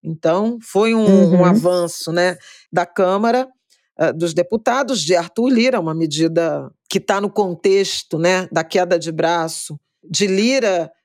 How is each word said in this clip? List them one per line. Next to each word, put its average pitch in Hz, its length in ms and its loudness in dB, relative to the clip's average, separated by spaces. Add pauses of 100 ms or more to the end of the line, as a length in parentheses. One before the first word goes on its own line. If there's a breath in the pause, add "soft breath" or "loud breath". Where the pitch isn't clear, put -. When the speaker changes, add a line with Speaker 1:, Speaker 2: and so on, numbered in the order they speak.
Speaker 1:
Então, 175 560 -2
foi 220 360 0
um, 220 100 2
um 196 320 6
Speaker 2:
Uhum. 175 80 6
Speaker 1:
avanço, 180 680 0
né, 175 240 0 (380 loud breath)
da 180 140 0
Câmara, 226 600 0 (520)
eh, 160 120 2
dos 160 220 -4
Deputados, 233 680 -2
de 165 140 2
Arthur 175 320 -2
Lira, 247 320 2
uma 160 140 -4
medida 160 760 -2 (180)
que 190 100 -2
tá 202 220 -2
no 202 80 -4
contexto, 190 880 0
né, 180 340 0
da 160 120 -2
queda 175 340 0
de 165 140 -6
braço 160 680 -4 (240)
de 190 220 -2
Lira 196 680 0 (140)